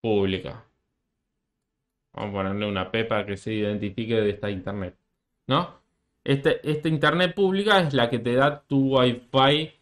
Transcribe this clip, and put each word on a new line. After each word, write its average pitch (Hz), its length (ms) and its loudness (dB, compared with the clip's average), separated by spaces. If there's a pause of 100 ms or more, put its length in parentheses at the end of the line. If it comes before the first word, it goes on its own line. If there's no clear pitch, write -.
pública. 98 600 -2 (1500)
Vamos 107 160 -6
a 98 40 -8
ponerle 98 340 -2
una 95 220 -4
P 113 160 -2
para 107 200 -2
que 101 100 -6
se 110 180 -8
identifique 104 680 -2
de 104 80 2
esta 101 200 -6
internet, 98 460 -8 (520)
¿no? - 340 -2 (420)
Este, 139 460 0
esta 151 180 -2
internet 160 480 2
pública 196 460 2
es 147 120 0
la 120 160 2
que 120 100 -2
te 120 140 -2
da 143 280 2
tu 135 360 2
Wi-Fi 135 720 2 (100)